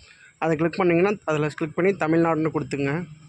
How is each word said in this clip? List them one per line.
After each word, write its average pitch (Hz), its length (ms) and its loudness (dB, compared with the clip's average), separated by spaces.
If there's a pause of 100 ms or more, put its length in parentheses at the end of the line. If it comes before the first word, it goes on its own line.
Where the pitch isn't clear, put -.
(440)
அதை 160 160 2
கிளிக் 165 200 -2
பண்ணிங்கன்னா, 175 300 4 (200)
அதுல 151 180 0 (100)
கிளிக் 156 200 -6
பண்ணி 180 120 2 (140)
தமிழ்நாடுன்னு 160 500 2
கொடுத்துங்க. 139 380 -2 (380)